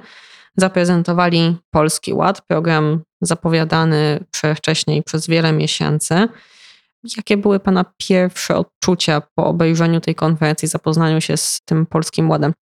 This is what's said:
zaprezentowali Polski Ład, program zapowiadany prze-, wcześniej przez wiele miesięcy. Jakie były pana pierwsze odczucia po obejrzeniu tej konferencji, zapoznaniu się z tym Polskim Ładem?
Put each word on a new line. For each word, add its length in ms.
zaprezentowali 1000
Polski 420
Ład, 280
program 600
zapowiadany 1080
prze-, 240
wcześniej 480
przez 240
wiele 260
miesięcy. 760
Jakie 200
były 220
pana 260
pierwsze 600
odczucia 640
po 100
obejrzeniu 560
tej 140
konferencji, 520
zapoznaniu 540
się 160
z 280
tym 200
Polskim 440
Ładem? 240